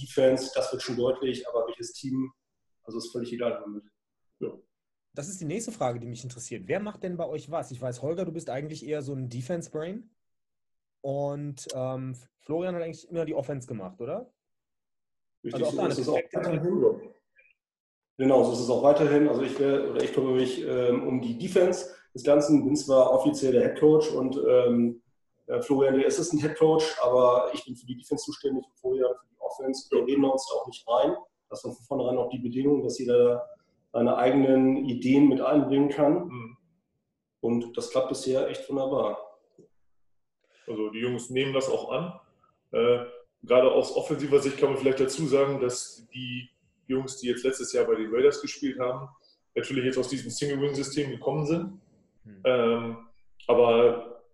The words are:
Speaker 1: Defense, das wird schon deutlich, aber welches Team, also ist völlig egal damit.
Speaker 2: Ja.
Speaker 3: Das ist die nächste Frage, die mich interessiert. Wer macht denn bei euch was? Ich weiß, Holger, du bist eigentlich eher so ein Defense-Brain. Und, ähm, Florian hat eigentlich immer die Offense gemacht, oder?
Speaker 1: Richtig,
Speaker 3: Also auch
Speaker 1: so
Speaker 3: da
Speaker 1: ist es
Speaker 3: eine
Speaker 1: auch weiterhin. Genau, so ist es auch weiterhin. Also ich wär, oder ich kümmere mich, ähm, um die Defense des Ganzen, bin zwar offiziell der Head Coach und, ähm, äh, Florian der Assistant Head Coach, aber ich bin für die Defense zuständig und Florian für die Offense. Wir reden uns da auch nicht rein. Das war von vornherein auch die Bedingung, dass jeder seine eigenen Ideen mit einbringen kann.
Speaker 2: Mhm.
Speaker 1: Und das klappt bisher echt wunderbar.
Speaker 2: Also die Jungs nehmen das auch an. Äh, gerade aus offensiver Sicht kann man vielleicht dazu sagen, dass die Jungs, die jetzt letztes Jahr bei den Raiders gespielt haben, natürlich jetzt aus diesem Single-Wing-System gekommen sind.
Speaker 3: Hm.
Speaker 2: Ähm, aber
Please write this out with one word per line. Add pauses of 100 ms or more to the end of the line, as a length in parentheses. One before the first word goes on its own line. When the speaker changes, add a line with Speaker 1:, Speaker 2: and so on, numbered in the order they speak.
Speaker 1:
Defense,
das
wird
schon
deutlich,
aber
welches
Team, (520)
also
ist
völlig
egal
damit. (560)
Speaker 2:
Ja. (560)
Speaker 3:
Das
ist
die
nächste
Frage,
die
mich
interessiert.
Wer
macht
denn
bei
euch
was?
Ich
weiß,
Holger,
du
bist
eigentlich
eher
so
ein
Defense-Brain. (920)
Und,
ähm, (240)
Florian
hat
eigentlich
immer
die
Offense
gemacht,
oder? (1120)
Speaker 1:
Richtig,
Speaker 3:
Also
auch
Speaker 1:
so
Speaker 3:
da
Speaker 1:
ist
es
Speaker 3:
eine
Speaker 1:
auch
weiterhin. (1080)
Genau,
so
ist
es
auch
weiterhin.
Also
ich
wär,
oder
ich
kümmere
mich,
ähm,
um
die
Defense (220)
des
Ganzen,
bin
zwar
offiziell
der
Head
Coach
und,
ähm, (460)
äh,
Florian
der
Assistant
Head
Coach,
aber
ich
bin
für
die
Defense
zuständig
und
Florian
für
die
Offense.
Wir
reden
uns
da
auch
nicht
rein. (360)
Das
war
von
vornherein
auch
die
Bedingung,
dass
jeder (420)
seine
eigenen
Ideen
mit
einbringen
kann.
Speaker 2:
Mhm. (840)
Speaker 1:
Und
das
klappt
bisher
echt
wunderbar. (1500)
Speaker 2:
Also
die
Jungs
nehmen
das
auch
an. (540)
Äh, (380)
gerade
aus
offensiver
Sicht
kann
man
vielleicht
dazu
sagen,
dass
die (380)
Jungs,
die
jetzt
letztes
Jahr
bei
den
Raiders
gespielt
haben, (440)
natürlich
jetzt
aus
diesem
Single-Wing-System
gekommen
sind. (420)
Speaker 3:
Hm.
Speaker 2:
Ähm, (500)
aber (100)